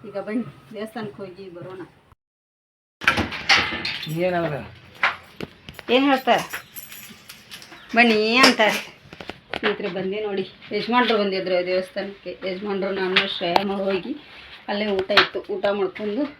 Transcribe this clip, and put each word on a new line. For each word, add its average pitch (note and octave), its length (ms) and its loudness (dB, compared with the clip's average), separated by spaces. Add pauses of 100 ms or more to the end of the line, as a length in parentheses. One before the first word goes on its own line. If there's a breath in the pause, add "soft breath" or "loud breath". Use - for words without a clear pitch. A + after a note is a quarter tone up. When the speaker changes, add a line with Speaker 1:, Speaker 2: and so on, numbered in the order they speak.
Speaker 1:
ಈಗ G3+ 100 -6
ಬನ್ನಿ G#3+ 560 -6
ದೇವಸ್ಥಾನಕ್ಕೆ G#3+ 420 -10
ಹೋಗಿ F#3+ 340 -14
ಬರೋಣ. F#4+ 300 -14 (2500)
Speaker 2:
ಏನಂದ್ರೆ E3+ 400 0 (1400)
Speaker 1:
ಏನು C4+ 120 6
ಹೇಳ್ತಾರೆ? C4 360 4 (1500)
ಬನ್ನಿ A3+ 400 6
ಅಂತಾರೆ A#3 600 6 (640)
ಸ್ನೇಹಿತರೆ. G#3 300 -2
ಬಂದೆ F#3+ 320 -4
ನೋಡಿ, G3 300 -4 (220)
ಯಜಮಾನ್ರು A3+ 460 2
ಬಂದಿದ್ರು F#3 480 0
ದೇವಸ್ಥಾನಕ್ಕೆ. F#3 720 -4 (100)
ಯಜಮಾನ್ರು, G3 420 -2
ನಾನು, F#3+ 460 0
ಶ್ರೇಯಮ್ಮ F#3 360 2
ಹೋಗಿ G3 440 -2 (520 loud breath)
ಅಲ್ಲೇ G#3+ 180 -2
ಊಟ G3 240 0
ಇತ್ತು, G3+ 420 2
ಊಟ G3+ 200 -2
ಮಾಡ್ಕೊಂಡು G#3 520 -2 (160)